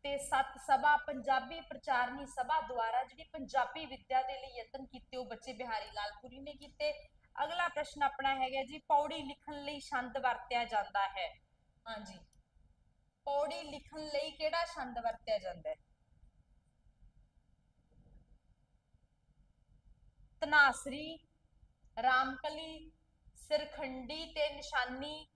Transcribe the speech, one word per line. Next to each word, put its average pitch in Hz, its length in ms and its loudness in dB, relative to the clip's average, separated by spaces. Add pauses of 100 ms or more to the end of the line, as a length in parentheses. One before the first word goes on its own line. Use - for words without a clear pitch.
ਤੇ 277 140 0
ਸੱਤ 262 400 2
ਸਭਾ, 294 380 6 (100)
ਪੰਜਾਬੀ 262 540 0
ਪ੍ਰਚਾਰਨੀ 254 680 0
ਸਭਾ 302 420 2
ਦੁਆਰਾ 240 340 0
ਜਿਹੜੀ 294 300 -10
ਪੰਜਾਬੀ 269 540 -2
ਵਿੱਦਿਆ 262 360 0
ਦੇ 262 180 -4
ਲਈ 254 180 -12
ਯਤਨ 262 280 -10
ਕੀਤੇ, 254 300 -14
ਉਹ 247 100 -4
ਬੱਚੇ 240 260 -10
ਬਿਹਾਰੀ 233 420 -6
ਲਾਲ 208 260 -4
ਪੁਰੀ 254 180 -16
ਨੇ 285 140 -12
ਕੀਤੇ। 294 380 -4 (460)
ਅਗਲਾ 339 320 0
ਪ੍ਰਸ਼ਨ 294 340 -2
ਆਪਣਾ 277 320 2
ਹੈਗਾ 269 300 0
ਜੀ, 302 140 -10 (100)
ਪੌੜੀ 302 340 4
ਲਿਖਣ 285 420 -10
ਲਈ 285 160 -6
ਛੰਦ 254 380 -4
ਵਰਤਿਆ 240 460 0
ਜਾਂਦਾ 202 440 0
ਹੈ। 185 200 -4 (580)
ਹਾਂਜੀ, 202 320 -10 (1080)
ਪੌੜੀ 294 360 0
ਲਿਖਣ 302 440 -10
ਲਈ 302 240 -2
ਕਿਹੜਾ 311 360 0
ਛੰਦ 254 320 -8
ਵਰਤਿਆ 226 400 -2
ਜਾਂਦਾ 175 320 -6
ਹੈ? 156 40 -4 (4000)
ਧਨਾਸਰੀ, 294 760 6 (760)
ਰਾਮਕਲੀ, 302 960 2 (480)
ਸਿਰਖੰਡੀ 285 840 -2 (100)
ਤੇ 302 200 2
ਨਿਸ਼ਾਨੀ 285 800 -4